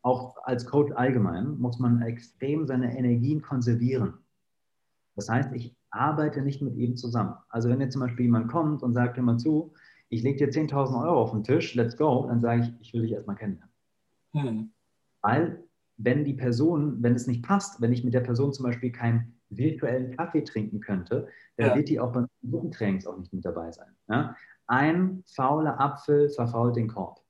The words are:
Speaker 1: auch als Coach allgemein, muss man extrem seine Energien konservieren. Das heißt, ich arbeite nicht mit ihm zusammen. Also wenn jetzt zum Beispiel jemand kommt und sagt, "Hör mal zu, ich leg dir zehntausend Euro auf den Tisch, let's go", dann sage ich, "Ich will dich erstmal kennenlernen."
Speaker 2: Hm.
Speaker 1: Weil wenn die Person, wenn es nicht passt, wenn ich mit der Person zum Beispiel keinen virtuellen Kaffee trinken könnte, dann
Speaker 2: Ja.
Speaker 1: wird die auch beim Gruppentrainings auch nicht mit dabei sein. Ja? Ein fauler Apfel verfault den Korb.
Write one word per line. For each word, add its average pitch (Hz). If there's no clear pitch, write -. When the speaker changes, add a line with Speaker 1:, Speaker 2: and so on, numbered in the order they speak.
Speaker 1:
auch 120
als 123
Coach 143
allgemein, 123
muss 120
man 120
extrem 135
seine 127
Energien 127
konservieren. 120
Das 101
heißt, 120
ich 120
arbeite 147
nicht 139
mit 117
ihm 120
zusammen. 117
Also 117
wenn 127
jetzt 131
zum 139
Beispiel 123
jemand 117
kommt 151
und 120
sagt, 120
"Hör 123
mal 117
zu, 156
ich 113
leg 139
dir 139
zehntausend 139
Euro 170
auf 110
den 107
Tisch, 151
let's 120
go", 147
dann 117
sage 117
ich, 120
"Ich -
will 117
dich 113
erstmal 101
kennenlernen." -
Speaker 2:
Hm. 113
Speaker 1:
Weil 143
wenn 127
die 139
Person, 127
wenn 120
es 120
nicht 120
passt, -
wenn 117
ich 123
mit 120
der 127
Person 123
zum 131
Beispiel 120
keinen 117
virtuellen 127
Kaffee 160
trinken 104
könnte, 98
dann 113
Speaker 2:
Ja. 104
Speaker 1:
wird 147
die 151
auch 120
beim 123
Gruppentrainings 104
auch 95
nicht 90
mit 90
dabei 82
sein. -
Ja? 123
Ein 175
fauler 143
Apfel 143
verfault 120
den 113
Korb. -